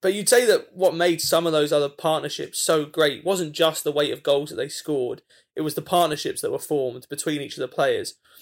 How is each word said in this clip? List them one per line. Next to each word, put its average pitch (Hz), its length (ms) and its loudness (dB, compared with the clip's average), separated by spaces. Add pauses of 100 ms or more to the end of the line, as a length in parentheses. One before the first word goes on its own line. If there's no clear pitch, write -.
but 190 120 2
you'd 202 160 -2
say 247 160 6
that 196 280 2
what 180 220 2
made 170 260 2
some 170 240 2
of 165 60 0
those 151 200 2
other 147 180 2
partnerships 147 680 -4
so 160 280 2
great 143 380 0
wasn't 180 300 -2
just 160 300 2
the 151 80 -2
weight 147 200 0
of 127 120 -8
goals 143 260 2
that 92 60 -14
they 135 140 -6
scored, 127 520 -4 (340)
it - 60 -4
was 156 140 -4
the 151 80 -6
partnerships 151 580 0
that 107 100 -4
were 135 60 -4
formed 127 520 -4
between 147 320 -6
each - 160 -12
of - 40 -6
the 131 60 -6
players. 123 480 -2 (260)